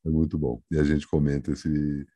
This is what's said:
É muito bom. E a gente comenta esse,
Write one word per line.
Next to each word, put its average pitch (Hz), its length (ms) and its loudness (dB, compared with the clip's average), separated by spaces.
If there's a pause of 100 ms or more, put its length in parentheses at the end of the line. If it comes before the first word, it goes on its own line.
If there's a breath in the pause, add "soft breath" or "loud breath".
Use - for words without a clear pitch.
É 82 40 -2
muito 80 300 0
bom. 62 320 -4
E 80 80 0
a 76 60 4
gente 73 220 2
comenta 73 460 0
esse, 73 640 -2